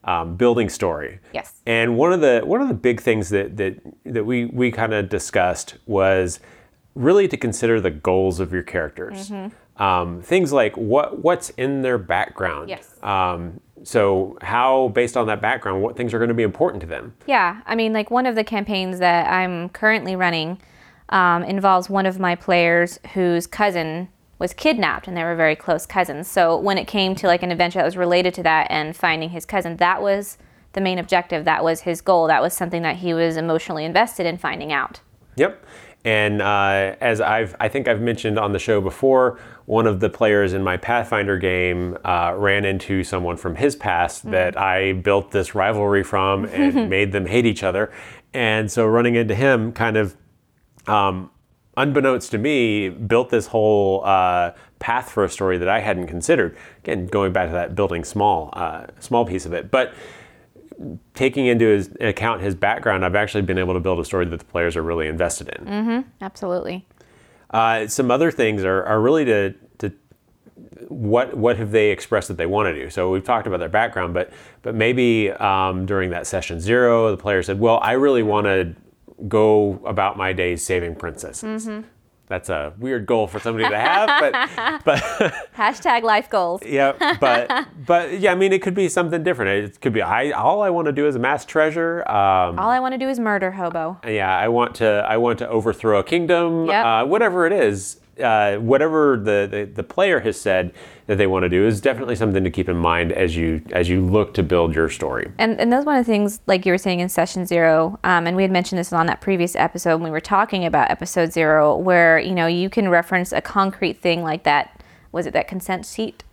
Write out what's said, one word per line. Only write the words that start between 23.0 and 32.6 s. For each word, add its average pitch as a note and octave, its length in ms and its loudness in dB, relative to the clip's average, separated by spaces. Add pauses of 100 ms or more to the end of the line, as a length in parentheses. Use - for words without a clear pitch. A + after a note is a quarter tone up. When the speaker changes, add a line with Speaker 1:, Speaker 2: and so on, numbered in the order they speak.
Speaker 2:
whose F3 340 0
cousin F3 640 -2 (300)
was F3+ 120 -4
kidnapped, A3+ 560 0
and F3+ 80 -10
they E3 80 -4
were E3+ 120 -2
very D#3+ 200 2
close D#3 300 -2
cousins. D#3+ 420 -2
So E3+ 300 2
when G3 200 0
it - 80 -4
came F#3+ 300 -2
to, G3 120 -2
like, F3 160 2
an F3+ 80 -4
adventure F3 280 -2
that D3 60 2
was F3 100 -2
related F3+ 380 2
to F3+ 100 -10
that D#3 260 2
and D#3 260 -4
finding D#3+ 340 -2
his E3+ 160 -12
cousin, E3+ 320 -4
that F3 240 2
was G3+ 360 -2 (360)
the F#3+ 80 -4
main F#3 160 0
objective. F3 480 -2
That D#3+ 180 2
was E3 180 0
his E3 200 -4
goal. E3+ 260 4
That D3 140 4
was F3 120 0
something F3 280 -4